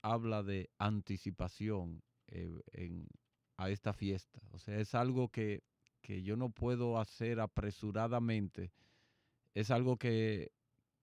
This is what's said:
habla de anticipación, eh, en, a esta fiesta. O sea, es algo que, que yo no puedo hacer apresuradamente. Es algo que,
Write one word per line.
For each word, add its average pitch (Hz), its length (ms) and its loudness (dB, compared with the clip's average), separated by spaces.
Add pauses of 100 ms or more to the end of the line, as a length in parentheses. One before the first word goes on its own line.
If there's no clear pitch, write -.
habla 113 400 2
de 98 260 -2 (100)
anticipación, 98 1200 -2 (240)
eh, 87 240 -8 (220)
en, 87 340 -8 (500)
a 95 140 0
esta 101 220 0
fiesta. 98 480 -4 (100)
O 90 80 -14
sea, 104 220 -4
es 107 160 0
algo 123 320 2
que, 107 340 -2 (380)
que 95 240 -6
yo 104 120 0
no 127 140 0
puedo 120 480 2
hacer 113 400 0
apresuradamente. 107 1300 0 (800)
Es 104 160 0
algo 123 260 4
que, 110 540 2 (520)